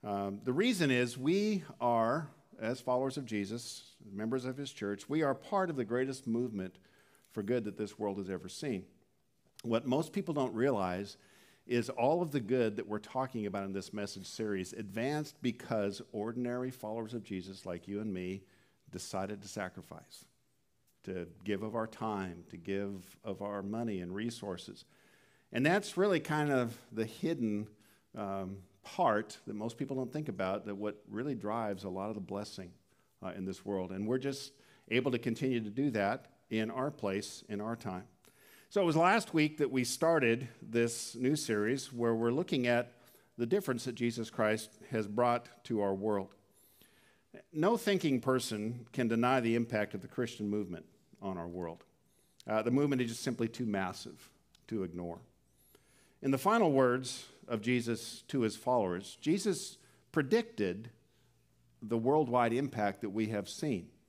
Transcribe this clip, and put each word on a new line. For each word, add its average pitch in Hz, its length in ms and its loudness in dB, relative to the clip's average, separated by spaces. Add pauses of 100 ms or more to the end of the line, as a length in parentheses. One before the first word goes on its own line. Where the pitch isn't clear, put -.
Um, 101 420 -4
the 127 100 0
reason 180 360 4
is 123 280 4
we 190 440 2 (160)
are, 120 480 4 (320)
as 117 220 -2
followers 131 380 0
of 131 80 -8
Jesus, 107 560 -4 (280)
members 117 360 -2
of 127 100 -4
his 139 160 -8
church, 101 360 -4
we 156 140 2
are 139 120 4
part 190 340 0
of 151 80 -2
the 123 80 0
greatest 127 420 -2
movement 113 500 -2 (540)
for 110 120 -6
good 113 220 0
that 101 120 -6
this 104 220 -6
world 101 180 -2
has 98 140 -6
ever 92 180 -6
seen. 107 360 -6 (800)
What 117 240 0
most 147 260 0
people 190 200 -2
don't 131 220 0
realize 101 640 0 (480)
is 120 240 0
all 147 320 2
of 160 80 -2
the 139 100 0
good 110 360 2
that 101 120 -6
we're 104 120 -4
talking 120 460 -4
about 101 180 -2
in 98 80 -6
this 95 200 -6
message 101 340 -6
series 101 460 -2
advanced 117 680 -4
because 110 580 -2 (120)
ordinary 120 580 -4
followers 113 420 -8
of 117 100 -6
Jesus 95 440 -8
like 87 200 -8
you 101 140 -4
and 107 120 -4
me 92 300 -6 (480)
decided 98 520 -6
to 101 60 -14
sacrifice, 90 760 -10 (800)
to 90 220 -6 (180)
give 101 180 0
of 110 120 -6
our 113 120 -2
time, 95 640 -6
to 87 60 -14
give 98 680 -6
of 101 180 -6
our 101 200 -4
money 107 380 -4
and 87 140 -6
resources. 104 720 -6 (680)
And 131 140 2
that's 190 320 0
really 185 220 4
kind 151 300 0
of 120 260 2 (160)
the 110 120 0
hidden, 113 640 -2 (480)
um, 98 420 -6 (260)
part 113 520 2 (100)
that 104 80 -6
most 110 220 -6
people 131 200 -4
don't 123 160 -4
think 151 180 -6
about, 95 340 -2
that 101 120 -6
what 104 340 -4
really 123 240 -4
drives 104 500 -2
a 95 60 -4
lot 95 180 -4
of 110 60 -6
the 104 80 -8
blessing, 95 480 -8 (500)
uh, 92 160 -8
in 95 80 -6
this 95 220 -6
world. 92 240 -2
And 98 160 -4
we're 123 100 0
just 135 360 -6 (400)
able 123 180 4
to 120 80 2
continue 123 420 0
to 104 100 -6
do 135 200 0
that 107 360 0 (240)
in 110 200 0
our 131 180 -2
place, 104 600 -4
in 101 120 -4
our 110 140 -4
time. 95 300 -6 (680)
So 202 100 2
it 185 40 6
was 160 120 4
last 185 380 6
week 151 240 4
that 131 140 2
we 131 100 4
started 131 640 4 (160)
this 117 540 0
new 127 180 2
series 120 580 0
where 117 220 2
we're 117 160 2
looking 135 380 2
at 120 240 4 (440)
the 120 80 2
difference 135 420 2
that 120 100 -4
Jesus 117 340 0
Christ 110 400 2 (220)
has 110 160 0
brought 120 400 2 (160)
to 110 160 0
our 98 140 2
world. 98 340 0 (1200)
No 180 240 4
thinking 165 440 4
person 120 720 0
can 123 160 2
deny 120 320 4
the 113 160 4
impact 113 380 0
of 98 60 -6
the 95 80 -14
Christian 113 400 -4
movement 92 380 -4 (340)
on 95 160 -6
our 85 120 -6
world. 85 340 -8 (640)
Uh, 110 160 2
the 120 80 2
movement 135 320 4
is 117 60 0
just 113 160 -8
simply 113 240 0
too 120 180 -4
massive 95 640 -4 (380)
to 104 160 -2
ignore. 85 340 -6 (1040)
In 135 80 0
the 135 80 4
final 202 320 6
words 131 560 4 (220)
of 113 140 0
Jesus 117 640 0
to 131 140 0
his 107 120 2
followers, 98 680 0
Jesus 185 580 -2 (340)
predicted 120 800 0 (880)
the 113 160 -2
worldwide 120 560 4
impact 110 500 0
that 107 80 -4
we 107 180 0
have 104 200 -2
seen. 123 380 -4 (220)